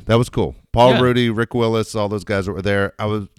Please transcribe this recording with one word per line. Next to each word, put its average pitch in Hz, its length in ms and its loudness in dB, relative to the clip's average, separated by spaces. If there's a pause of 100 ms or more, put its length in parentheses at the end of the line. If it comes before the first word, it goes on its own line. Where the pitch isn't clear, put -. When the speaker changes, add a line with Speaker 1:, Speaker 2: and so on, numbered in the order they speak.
Speaker 1:
That 110 100 4
was 120 140 0
cool. 87 260 -4 (160)
Paul 123 220 6
Speaker 2:
Yeah. 117 80 2
Speaker 1:
Rudy, 123 260 2
Rick 113 240 -2
Willis, 113 420 0
all 104 140 -2
those 101 160 -6
guys 98 220 -2
that 101 80 -6
were 95 80 -8
there. 98 360 0
I 107 60 -6
was 104 240 -4 (100)